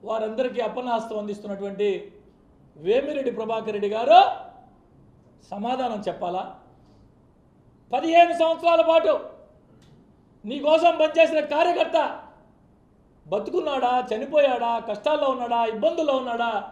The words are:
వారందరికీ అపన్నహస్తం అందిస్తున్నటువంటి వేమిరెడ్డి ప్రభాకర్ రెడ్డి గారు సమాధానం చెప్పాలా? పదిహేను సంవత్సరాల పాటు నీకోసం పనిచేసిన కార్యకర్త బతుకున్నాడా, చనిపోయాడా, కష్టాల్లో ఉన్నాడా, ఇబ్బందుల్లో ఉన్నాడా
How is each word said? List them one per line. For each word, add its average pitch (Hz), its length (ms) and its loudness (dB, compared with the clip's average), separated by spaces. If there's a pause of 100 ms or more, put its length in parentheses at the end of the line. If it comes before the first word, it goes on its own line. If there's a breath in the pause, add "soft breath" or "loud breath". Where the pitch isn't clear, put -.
వారందరికీ 220 580 -4
అపన్నహస్తం 233 580 -6
అందిస్తున్నటువంటి 202 680 -6 (840)
వేమిరెడ్డి 262 560 -2
ప్రభాకర్ 220 440 -6
రెడ్డి 202 140 -4
గారు 247 300 6 (1300)
సమాధానం 233 580 -4
చెప్పాలా? 180 360 -6 (1500)
పదిహేను 330 420 6
సంవత్సరాల 330 480 2
పాటు 320 320 4 (1300)
నీకోసం 311 520 4
పనిచేసిన 311 480 4
కార్యకర్త 339 520 0 (1300)
బతుకున్నాడా, 254 680 -2 (160)
చనిపోయాడా, 269 680 0
కష్టాల్లో 269 500 -2
ఉన్నాడా, 240 360 -2
ఇబ్బందుల్లో 285 480 0
ఉన్నాడా 240 380 -2 (200)